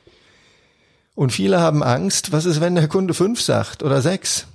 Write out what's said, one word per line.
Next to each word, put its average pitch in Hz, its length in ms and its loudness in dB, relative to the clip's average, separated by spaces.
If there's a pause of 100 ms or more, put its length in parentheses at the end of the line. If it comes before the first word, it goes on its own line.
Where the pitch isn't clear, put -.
(1160)
Und 139 160 0
viele 190 300 2
haben 156 200 2
Angst, 143 520 -2
was 156 100 0
ist, 165 160 0
wenn 175 160 0
der 156 140 2
Kunde 190 240 0
fünf 220 280 0
sagt - 420 -2
oder 139 180 2
sechs? - 540 -2